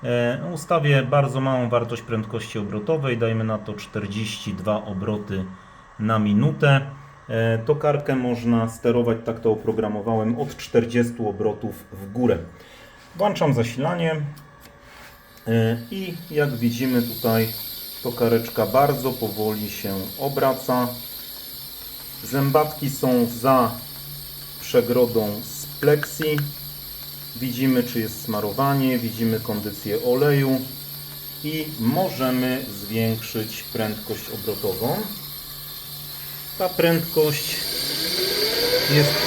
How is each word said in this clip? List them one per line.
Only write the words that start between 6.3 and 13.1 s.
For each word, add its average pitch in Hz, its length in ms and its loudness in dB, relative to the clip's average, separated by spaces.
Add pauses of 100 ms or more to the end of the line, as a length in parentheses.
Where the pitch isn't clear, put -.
E, 113 300 2
tokarkę 143 580 2
można 117 540 2
sterować 117 560 2
tak - 140 -4
to 113 120 4
oprogramowałem 110 880 0
od - 180 -4
czterdziestu 117 720 2
obrotów 104 640 -2
w 98 200 -12
górę. 120 260 4 (800)